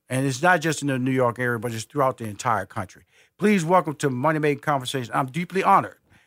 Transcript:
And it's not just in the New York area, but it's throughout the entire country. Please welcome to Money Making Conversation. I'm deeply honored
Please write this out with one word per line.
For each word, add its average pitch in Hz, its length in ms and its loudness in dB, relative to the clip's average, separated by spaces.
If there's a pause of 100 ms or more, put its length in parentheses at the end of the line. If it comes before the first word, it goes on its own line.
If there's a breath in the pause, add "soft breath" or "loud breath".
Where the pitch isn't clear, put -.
And 131 180 0
it's 131 160 -4
not 180 180 4
just 151 220 -2
in 143 60 -2
the 131 100 -2
New 127 100 -2
York 127 300 2
area, 123 180 -2
but 113 160 -6
it's 113 120 -8
throughout 131 340 -2
the 113 60 -8
entire 104 420 -2
country. - 380 -12 (340 soft breath)
Please 196 260 2
welcome 160 300 2
to 143 160 0
Money 147 260 0
Making 147 240 0
Conversation. 131 500 -4
I'm 143 140 -2
deeply 175 380 -4
honored 160 340 2 (300 soft breath)